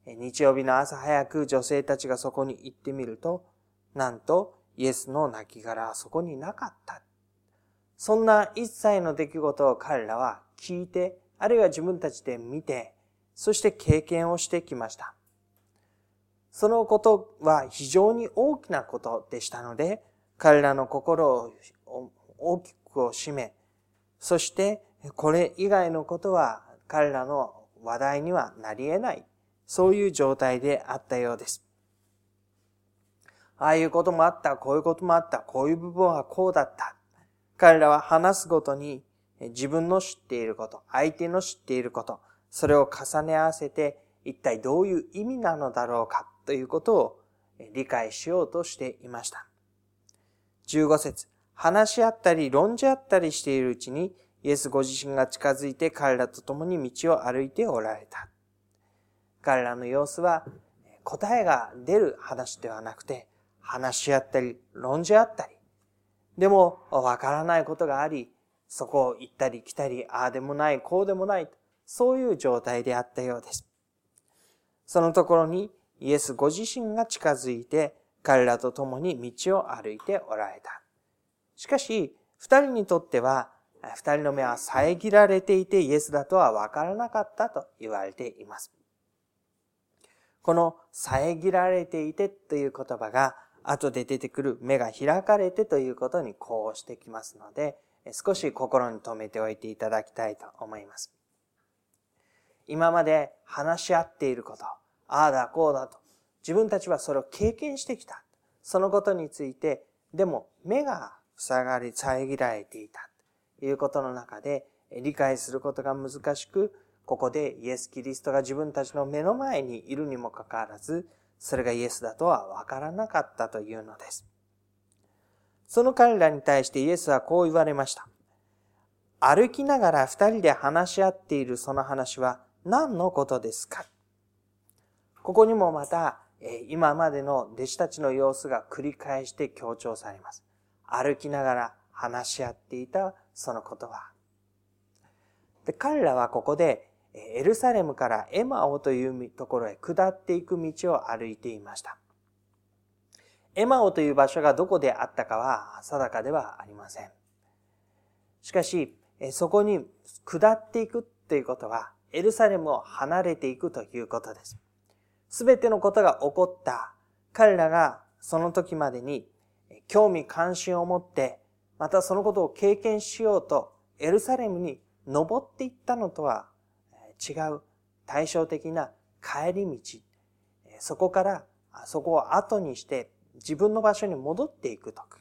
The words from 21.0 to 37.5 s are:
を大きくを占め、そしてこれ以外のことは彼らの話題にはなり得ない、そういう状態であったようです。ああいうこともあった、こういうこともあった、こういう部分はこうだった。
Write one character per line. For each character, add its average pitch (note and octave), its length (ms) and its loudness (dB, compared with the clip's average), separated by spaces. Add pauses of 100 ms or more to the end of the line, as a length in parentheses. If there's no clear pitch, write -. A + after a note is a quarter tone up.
を B2+ 240 -14 (280)
大 F3 220 -4
き - 140 -20
く - 280 -6
を A#2+ 100 0
占 D3 220 -10
め、 B2 180 -8 (680)
そ F3 180 2
し - 120 -2
て G3+ 320 -2 (340)
こ - 160 2
れ E3+ 240 2
以 F#3+ 120 -2
外 F#3 220 4
の D#3+ 140 -4
こ E3+ 140 -8
と G3 140 -2
は B2+ 300 2 (240)
彼 D3+ 240 2
ら C3 160 -4
の C#3 400 -6 (160)
話 A#2 160 -6
題 C#3+ 240 0
に E3+ 100 -4
は C3 260 -2
な A2 140 -10
り B2+ 140 -8
得 E3+ 140 -2
な A#3 140 -4
い、 - 120 -14 (400)
そ F#3 220 2
う F#3+ 60 6
い G3+ 120 2
う F#3 60 0
状 C3+ 240 2
態 B2+ 240 0
で C#3 260 -2
あ B2+ 100 -6
っ - 100 -14
た B2+ 120 -4
よ A#2+ 160 -2
う - 20 -6
で A#2+ 120 -14
す。 - 160 -12 (1900)
あ C#3+ 80 -2
あ D#3 100 6
い D#3+ 60 4
う D#3+ 80 2
こ E3+ 140 2
と F3+ 80 4
も D#3+ 120 4
あ E3+ 40 6
っ E3+ 120 -2
た、 C#3+ 160 0
こ C#3 180 -2
う - 20 4
い - 20 2
う D#3 40 0
こ E3 120 2
と F3+ 100 -6
も E3+ 100 4
あ E3+ 40 6
っ E3 100 -2
た、 B2 120 -4
こ - 240 -4
う D3 40 2
い D#3+ 40 2
う E3+ 40 2
部 E3+ 140 -10
分 F3+ 160 2
は D#3 180 2
こ F#3 240 0
う F3+ 40 0
だ D3 100 4
っ - 140 -4
た。 - 200 -10 (600)